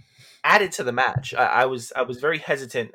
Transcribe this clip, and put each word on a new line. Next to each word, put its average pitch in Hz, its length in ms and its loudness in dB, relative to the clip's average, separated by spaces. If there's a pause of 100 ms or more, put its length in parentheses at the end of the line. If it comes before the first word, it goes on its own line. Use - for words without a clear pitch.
(440)
added 190 300 4
to 165 100 -6
the 123 80 -2
match. 120 420 -2
I, 120 120 4
I 123 200 4
was, 127 300 -6
I 131 80 0
was 123 160 -8
very 151 200 0
hesitant 135 560 -4